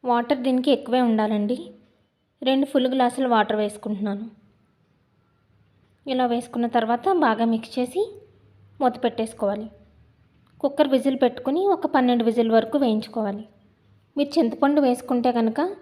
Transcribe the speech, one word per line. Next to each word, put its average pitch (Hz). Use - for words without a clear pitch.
వాటర్ 240
దీనికి 254
ఎక్కువే 254
ఉండాలండి. 214
రెండు 269
ఫుల్ 254
గ్లాసులు 254
వాటర్ 214
వేసుకుంటున్నాను. 208
ఇలా 254
వేసుకున్న 240
తర్వాత 233
బాగా 226
మిక్స్ 226
చేసి 254
మూత 247
పెట్టేసుకోవాలి. 220
కుక్కర్ 285
విజిల్ 262
పెట్టుకుని 269
ఒక 370
పన్నెండు 247
విజిల్ 226
వరకు 220
వేయించుకోవాలి. 214
మీరు 285
చింతపండు 285
వేసుకుంటే 247
కనుక 226